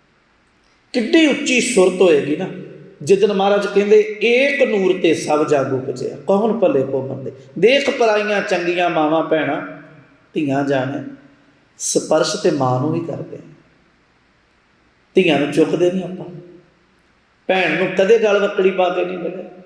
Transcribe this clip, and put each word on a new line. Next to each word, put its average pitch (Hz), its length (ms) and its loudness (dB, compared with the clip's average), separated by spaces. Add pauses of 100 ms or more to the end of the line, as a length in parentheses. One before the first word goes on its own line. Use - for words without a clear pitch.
(920)
ਕਿੱਡੀ 311 340 2
ਉੱਚੀ 254 340 0
ਸੁਰਤ 185 400 2
ਹੋਏਗੀ 147 340 4
ਨਾ, 185 120 -6 (560)
ਜਿੱਦਣ 196 300 2
ਮਹਾਰਾਜ 196 340 2
ਕਹਿੰਦੇ, 208 560 2
"ਏਕ 262 380 2
ਨੂਰ 196 400 2
ਤੇ 165 120 4
ਸਭ 151 340 0
ਜਗ 131 260 0
ਉਪਜਿਆ, 127 440 -6 (100)
ਕੌਣ 202 320 0
ਭਲੇ 143 240 2
ਕੋ 135 180 -4
ਮੰਦੇ।" 123 300 -10 (280)
ਦੇਖ 262 300 4
ਪਰਾਈਆਂ 208 520 0
ਚੰਗੀਆਂ 175 480 -2
ਮਾਵਾਂ 156 340 0
ਭੈਣਾਂ 151 580 -4 (520)
ਧੀਆਂ 139 300 -2
ਜਾਣੇ, 135 520 -4 (600)
ਸਪਰਸ਼ - 640 -2
ਤੇ 180 80 2
ਮਾਂ 127 280 -2
ਨੂੰ 156 120 -2
ਵੀ 165 140 -4
ਕਰਦੇ - 300 -12
ਆ। - 40 -18 (1800)
ਧੀਆਂ 165 240 4
ਨੂੰ 143 120 -2
ਚੁੱਕਦੇ 160 400 0
ਨਹੀਂ 185 120 -6
ਆਪਾਂ, 165 220 -12 (1200)
ਭੈਣ 175 300 0
ਨੂੰ 185 100 0 (100)
ਕਦੇ 208 220 4
ਗਲ 202 200 2
ਵੱਕੜੀ 196 320 0
ਪਾ 185 180 0
ਕੇ 180 160 -2
ਨਹੀਂ 180 120 -8
ਮਿਲੇ। 175 260 -8 (220)